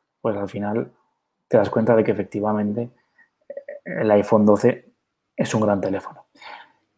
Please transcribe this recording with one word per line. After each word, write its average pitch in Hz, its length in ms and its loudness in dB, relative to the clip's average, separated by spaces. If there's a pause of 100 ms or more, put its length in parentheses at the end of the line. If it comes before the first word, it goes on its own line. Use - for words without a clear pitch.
(200)
pues, 110 160 -2
al 101 120 -6
final 104 440 -6 (560)
te - 80 2
das 104 140 4
cuenta 113 260 2
de 110 80 4
que 107 80 0
efectivamente, 104 800 -4 (580)
eh, - 60 -16 (300)
el - 280 -4
iPhone 104 340 4
doce 107 460 2 (420)
es - 200 -4
un 110 80 0
gran 101 180 0
teléfono. 95 460 -8 (720)